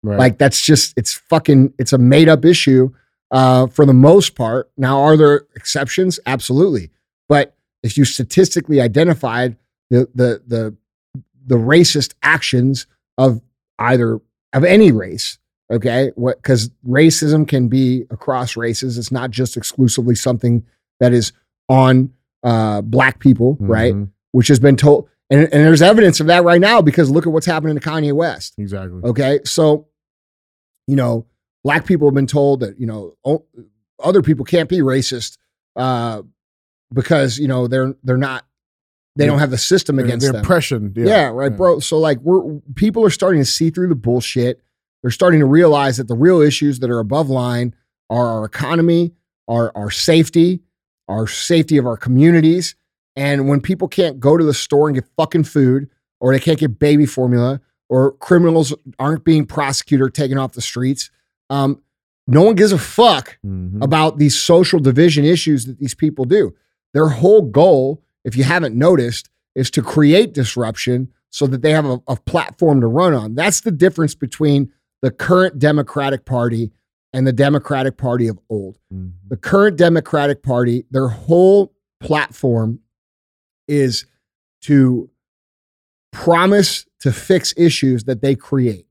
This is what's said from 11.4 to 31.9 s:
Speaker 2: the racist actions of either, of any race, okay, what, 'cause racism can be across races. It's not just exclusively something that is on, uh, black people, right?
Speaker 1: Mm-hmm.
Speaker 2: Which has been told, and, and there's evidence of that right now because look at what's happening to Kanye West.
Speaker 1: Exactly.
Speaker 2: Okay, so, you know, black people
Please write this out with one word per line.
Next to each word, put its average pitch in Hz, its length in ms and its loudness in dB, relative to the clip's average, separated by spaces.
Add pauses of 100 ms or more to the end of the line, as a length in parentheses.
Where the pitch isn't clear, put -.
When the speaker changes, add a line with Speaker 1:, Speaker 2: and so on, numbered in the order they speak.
Speaker 2:
the 127 80 0
racist 147 680 2
actions 135 640 0 (320)
of 127 240 2 (380)
either, 117 420 0 (320)
of 135 100 0
any 185 280 6
race, 104 480 -6 (340)
okay, 123 400 -2
what, 120 300 -6
'cause 123 260 -2 (180)
racism 156 600 2
can 127 200 0
be 127 440 -2
across 123 440 -6
races. 117 440 -6
It's 117 120 -10
not 127 200 -6
just 120 260 -6
exclusively 123 560 -2
something 120 500 -2 (360)
that 123 140 2
is 117 180 0 (360)
on, 131 460 2 (300)
uh, 110 380 -2
black 127 360 -2
people, 131 420 2
right? 107 360 0
Speaker 1:
Mm-hmm. 101 160 -8 (220)
Speaker 2:
Which 123 160 2
has 135 100 4
been 139 180 4
told, 147 320 4 (220)
and, 143 100 6 (100)
and 147 140 4
there's 160 160 6
evidence 202 380 4
of 156 80 -2
that 175 160 4
right 175 180 4
now 208 220 4
because 147 260 2
look 160 160 0
at 165 80 -4
what's 160 140 -2
happening 156 260 -4
to 147 80 -6
Kanye 151 320 -4
West. 151 460 -6
Speaker 1:
Exactly. 95 440 -12
Speaker 2:
Okay, 135 420 -2
so, 151 420 0 (1000)
you 139 80 -2
know, 117 300 -2 (380)
black 147 240 -2
people 151 200 2